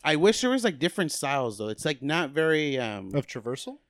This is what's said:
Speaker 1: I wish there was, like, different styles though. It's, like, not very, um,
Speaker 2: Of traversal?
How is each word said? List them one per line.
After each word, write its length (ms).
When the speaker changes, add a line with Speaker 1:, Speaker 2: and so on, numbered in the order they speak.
Speaker 1:
I 140
wish 240
there 100
was, 140
like, 160
different 320
styles 460
though. 100
It's, 160
like, 180
not 280
very, 500
um, 340
Speaker 2:
Of 140
traversal? 520